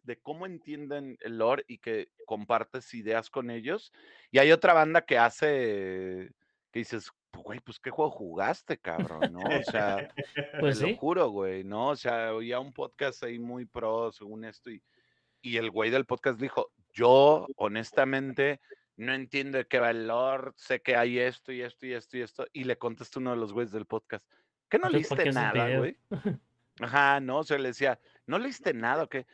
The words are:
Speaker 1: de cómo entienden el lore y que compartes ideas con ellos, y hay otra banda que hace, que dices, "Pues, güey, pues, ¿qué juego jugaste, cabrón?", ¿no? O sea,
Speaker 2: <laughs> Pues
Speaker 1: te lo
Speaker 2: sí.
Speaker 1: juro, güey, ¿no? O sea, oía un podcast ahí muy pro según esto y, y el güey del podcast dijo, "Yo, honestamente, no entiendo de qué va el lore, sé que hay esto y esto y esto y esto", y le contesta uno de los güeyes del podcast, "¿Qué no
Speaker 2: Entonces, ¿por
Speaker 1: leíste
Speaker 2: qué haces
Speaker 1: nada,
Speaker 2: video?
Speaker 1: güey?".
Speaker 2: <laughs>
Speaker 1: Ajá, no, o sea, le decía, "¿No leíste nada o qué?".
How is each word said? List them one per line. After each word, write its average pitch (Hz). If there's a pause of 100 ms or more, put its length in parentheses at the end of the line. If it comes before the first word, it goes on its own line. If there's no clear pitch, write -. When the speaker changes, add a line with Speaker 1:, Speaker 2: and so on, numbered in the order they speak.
Speaker 1:
de 120
cómo 165
entienden 143
el 113
lore 123
y 117
que 110 (140)
compartes 110
ideas 113
con 123
ellos, 120 (380)
y 131
hay 147
otra 175
banda 160
que 127
hace, 101 (420)
que 120
dices, 110 (200)
"Pues, -
güey, 110
pues, -
¿qué 131
juego 151
jugaste, 98
cabrón?", 85
¿no? 98
O 123
sea, 101 (120)
Speaker 2:
<laughs> 143 (320)
Pues 143
Speaker 1:
te -
lo 156
Speaker 2:
sí. -
Speaker 1:
juro, 170
güey, 95
¿no? 110
O 143
sea, 113
oía 117
un 139
podcast 135
ahí 120
muy 120
pro 113
según 110
esto 113
y, 107 (600)
y 117
el 113
güey 110
del 131
podcast 120
dijo, - (220)
"Yo, 135
honestamente, 135 (360)
no 123
entiendo 135
de 120
qué 127
va 117
el 113
lore, 131
sé -
que 123
hay 120
esto 127
y 123
esto 120
y 127
esto 120
y 120
esto", 120
y 131
le 123
contesta 120
uno 127
de 117
los 107
güeyes 113
del 104
podcast, - (440)
"¿Qué 214
no 370
Speaker 2:
Entonces, 156
¿por 190
Speaker 1:
leíste -
Speaker 2:
qué 151
haces 120
Speaker 1:
nada, -
Speaker 2:
video? 117
Speaker 1:
güey?". 131 (120)
Speaker 2:
<laughs> 190 (400)
Speaker 1:
Ajá, 139
no, 131
o 156
sea, 147
le 131
decía, 127 (260)
"¿No 160
leíste 240
nada 123
o -
qué?". 131